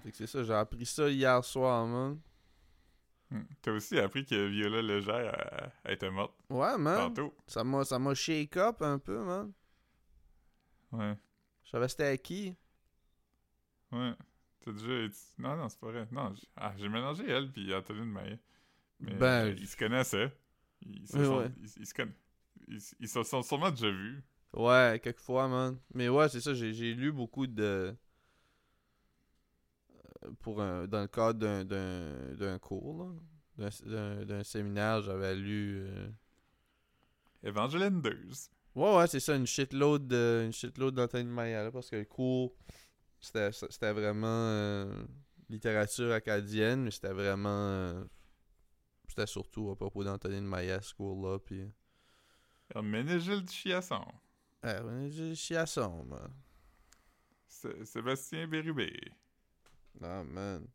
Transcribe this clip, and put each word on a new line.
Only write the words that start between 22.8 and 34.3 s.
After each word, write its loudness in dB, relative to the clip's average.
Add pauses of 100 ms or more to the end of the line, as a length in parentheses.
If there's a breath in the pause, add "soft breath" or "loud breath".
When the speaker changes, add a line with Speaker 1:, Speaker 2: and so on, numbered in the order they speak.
Speaker 2:
ils -8
se 0
sont 0
sûrement 0
déjà 2
vus. -4 (300)
Speaker 1:
Ouais, 8
quelquefois, 0
man. 0 (140)
Mais 2
ouais, 8
c'est -6
ça, 0
j'ai, -2
j'ai -2
lu 0
beaucoup -2
de, 0 (2250)
euh, -12 (100)
pour -2
un... 0
Dans 0
le -2
cadre 2
d'un, 0
d'un, -6
d'un -4
cours, -8 (520)
là. -4
D'un, -12
d'un, -4
d'un -4